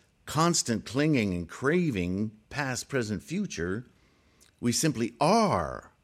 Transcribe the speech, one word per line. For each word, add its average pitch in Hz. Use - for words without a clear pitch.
constant 160
clinging 131
and 87
craving, 110
past, 131
present, 107
future, 101
we 120
simply 120
are. 139